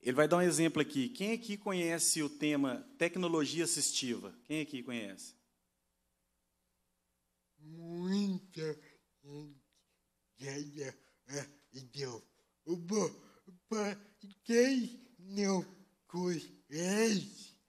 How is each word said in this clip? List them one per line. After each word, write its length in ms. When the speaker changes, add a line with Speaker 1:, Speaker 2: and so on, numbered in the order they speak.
Speaker 1:
Ele 140
vai 120
dar 100
um 40
exemplo 400
aqui. 280
Quem 240
aqui 240
conhece 640
o 60
tema 580
tecnologia 680
assistiva? 680
Quem 160
aqui 200
conhece? 540
Speaker 2:
Muita 1200
gente 400
já, 220
já, 340
já. 280
Bom, 460
pra 320
quem 600
não 440
conhece 1500